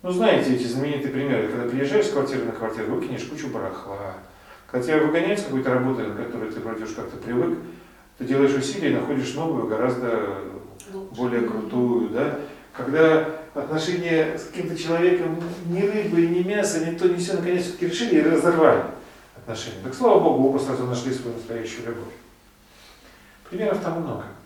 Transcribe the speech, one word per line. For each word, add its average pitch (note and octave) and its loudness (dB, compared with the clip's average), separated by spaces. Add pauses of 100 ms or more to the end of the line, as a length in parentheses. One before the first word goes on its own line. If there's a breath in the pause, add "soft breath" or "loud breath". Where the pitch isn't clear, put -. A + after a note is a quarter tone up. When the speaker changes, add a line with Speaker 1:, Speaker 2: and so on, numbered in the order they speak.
Speaker 1:
Ну, F3+ -4
знаете E3+ 4
эти B2 0
знаменитые C3+ -2
примеры, C3 0
когда A#2+ -2
переезжаешь C#3 2
с - 0
квартиры C3+ 0
на A2+ -4
квартиру, A2 -4
выкинешь - -4
кучу D3 -8
барахла. G2 -8 (520 loud breath)
Когда B2 -2
тебя D#3 4
выгоняют E3+ 2
с - -4
какой-то C3 0
работы, B2 2
на G#2 -4
которой A2 -6
ты G#2+ -8
вроде A2 -8
уж G#2+ -10
как-то A#2+ -10
привык, F#2 0 (580 loud breath)
ты B2+ -8
делаешь C#3 4
усилия - 0
и - 2
находишь C3 -2
новую, C#3+ -2
гораздо A2 -2 (540)
Speaker 2:
Лучше. F#3+ -12
Speaker 1:
более A#2+ 0
крутую, A#2+ 0
да? B2+ -2 (360 loud breath)
Когда D#3 4 (240)
отношения D#3+ 0
с - -10
каким-то E3+ -6
человеком E3 2 (260)
ни F3 0
рыба G3+ 2
и E3+ 6
ни F3+ 2
мясо, F#3 0
ни E3+ -2
то, F3+ 4
ни F3 4
сё, F#3+ -2
наконец, F3 0
всё-таки - -4
решили F#3+ 2
и - 6
разорвали E3 4 (540 loud breath)
отношения. - -10
Так, B2+ -8
слава G#3 6
Богу, C3+ 6
оба C3+ 2
сразу B2+ -2
нашли B2 -2
свою A#2 -6
настоящую A2+ -8
любовь. G#2+ -8 (1400 loud breath)
Примеров G3 0
там E3 -4
много. A2 -6 (220)